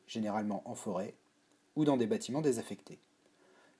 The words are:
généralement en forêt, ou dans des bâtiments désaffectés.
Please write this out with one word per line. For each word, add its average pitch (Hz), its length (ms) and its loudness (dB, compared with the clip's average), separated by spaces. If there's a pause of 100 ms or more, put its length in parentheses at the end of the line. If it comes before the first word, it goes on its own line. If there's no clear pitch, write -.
généralement 104 600 -2
en 120 100 -10
forêt, 98 400 -4 (600)
ou 151 80 2
dans 143 140 6
des 117 80 4
bâtiments 113 380 0
désaffectés. 113 560 -2 (800)